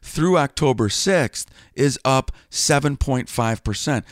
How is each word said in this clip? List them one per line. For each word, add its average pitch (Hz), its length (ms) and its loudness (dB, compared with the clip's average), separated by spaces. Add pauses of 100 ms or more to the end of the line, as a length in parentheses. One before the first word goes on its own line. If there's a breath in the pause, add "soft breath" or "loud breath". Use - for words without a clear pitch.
through 175 340 0
October 135 540 2
sixth - 600 -2 (240 soft breath)
is 135 300 0
up 131 260 0 (200 soft breath)
seven 143 480 0
point 127 300 -2
five 113 360 -2
percent. 110 480 -2